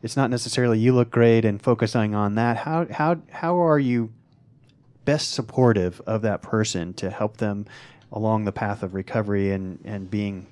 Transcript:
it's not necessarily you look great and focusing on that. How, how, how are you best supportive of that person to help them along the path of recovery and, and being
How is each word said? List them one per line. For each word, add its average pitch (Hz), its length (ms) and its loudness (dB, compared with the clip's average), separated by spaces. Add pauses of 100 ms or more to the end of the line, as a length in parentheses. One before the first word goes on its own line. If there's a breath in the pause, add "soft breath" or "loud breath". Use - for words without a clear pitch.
it's 120 160 -8
not 135 140 2
necessarily 120 480 0
you 123 140 4
look 120 180 4
great 117 340 6
and 101 160 0
focusing 110 540 0
on 104 200 0
that. 117 220 0
How, 160 340 -4
how, 160 260 0 (140)
how 175 320 -2
are 156 160 4
you 120 320 0 (920)
best 147 260 0
supportive 110 760 2
of 110 160 -2
that 104 180 -2
person 95 540 -2
to 95 160 -6
help 107 260 -6
them 104 280 -4 (460 loud breath)
along 107 340 0
the 98 60 -2
path 101 320 -6
of 92 120 -8
recovery 101 560 -2
and, 95 340 -6
and 98 240 -10
being 101 420 -6